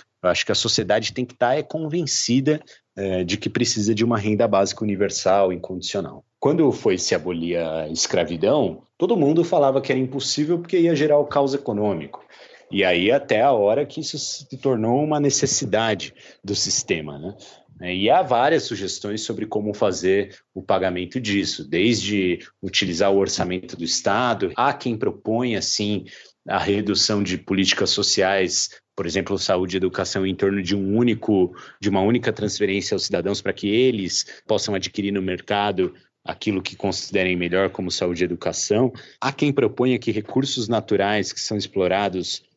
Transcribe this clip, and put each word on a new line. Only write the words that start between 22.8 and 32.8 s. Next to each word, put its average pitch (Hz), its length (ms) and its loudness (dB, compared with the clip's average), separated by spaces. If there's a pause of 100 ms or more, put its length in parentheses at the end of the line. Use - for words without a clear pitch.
o 98 80 4
orçamento 90 580 -2
do 85 60 -8
Estado, 101 720 0
há 131 180 2
quem 117 240 -4
propõe, 110 580 -2
assim, 104 500 -2 (420)
a 98 100 -2
redução 101 640 0
de 90 160 -2
políticas 98 540 0
sociais, 95 800 0 (260)
por 92 100 -6
exemplo, 92 320 -2
saúde 92 380 0
e - 20 2
educação, 92 480 -2
em 95 80 0
torno 98 300 0
de 95 120 0
um 98 220 0
único, 107 580 2 (240)
de 98 80 -2
uma 98 140 2
única 113 320 2
transferência 101 640 -2